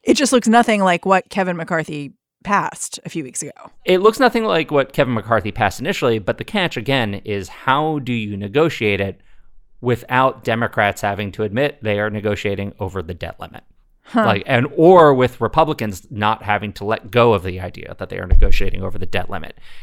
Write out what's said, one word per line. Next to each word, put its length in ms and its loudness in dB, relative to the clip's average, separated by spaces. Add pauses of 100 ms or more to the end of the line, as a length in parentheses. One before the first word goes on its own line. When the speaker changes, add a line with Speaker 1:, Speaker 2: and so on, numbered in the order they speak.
Speaker 1:
It 120 2
just 180 0
looks 160 -2
nothing 340 4
like 240 0
what 240 0
Kevin 260 -4
McCarthy 580 -6 (280)
passed 640 -4
a 20 -12
few 160 -8
weeks 180 -12
ago. 100 -14 (340)
Speaker 2:
It 160 2
looks 180 4
nothing 240 2
like 260 -2
what 220 0
Kevin 220 0
McCarthy 360 -2
passed 300 0
initially, 380 -2
but 180 -4
the 80 -10
catch, 320 -4
again, 380 -2 (100)
is 240 -6
how 520 -2
do 120 -6
you 240 -6
negotiate 640 0
it 220 -6 (580)
without 640 0
Democrats 560 0
having 320 -4
to 100 -6
admit 400 -2
they 160 -2
are 120 -2
negotiating 680 -4
over 240 -8
the 120 -10
debt 260 -14
limit? 240 -18 (380)
Speaker 1:
Huh. 240 0
Speaker 2:
Like, 180 0
and, 220 0 (100)
or 380 8
with 260 0
Republicans 720 -2
not 320 -2
having 320 -4
to 100 -14
let 260 -6
go 220 4
of 120 0
the 160 -8
idea 380 -14
that 120 -12
they 80 -10
are 80 -8
negotiating 560 6
over 160 -4
the 80 0
debt 240 -2
limit. 280 -10 (240)